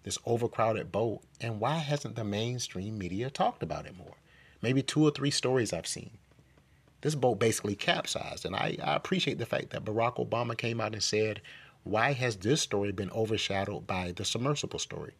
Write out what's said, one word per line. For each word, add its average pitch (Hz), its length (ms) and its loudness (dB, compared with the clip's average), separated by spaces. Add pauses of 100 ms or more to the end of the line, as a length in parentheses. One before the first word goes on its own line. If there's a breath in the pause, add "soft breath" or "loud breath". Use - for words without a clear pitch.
this - 220 -6
overcrowded 113 640 0
boat. 104 300 -2 (200)
And 113 180 -4
why 135 200 0
hasn't 143 360 -4
the 117 80 -4
mainstream 107 760 -4
media 98 300 -2
talked - 360 0
about 80 220 -6
it - 100 -16
more? - 180 -18 (460 loud breath)
Maybe 131 200 4
two 151 220 2
or 151 80 8
three 143 220 6
stories 127 400 4
I've 82 160 -4
seen. - 220 -8 (880 soft breath)
This 151 160 0
boat 120 240 4
basically 107 340 4
capsized. - 720 -2
And - 80 -2
I, - 260 0
I - 140 2
appreciate - 440 0
the 117 80 -4
fact - 240 -2
that - 140 -8
Barack 113 400 0
Obama 117 320 -2
came 117 240 -2
out 107 120 -2
and 107 100 -6
said, 107 380 0 (420 loud breath)
"Why 113 300 4
has 123 240 0
this 110 240 2
story 101 320 0
been 98 180 -4
overshadowed 101 800 -2
by 92 240 -2
the 98 120 -6
submersible 139 540 -2
story?" - 420 -8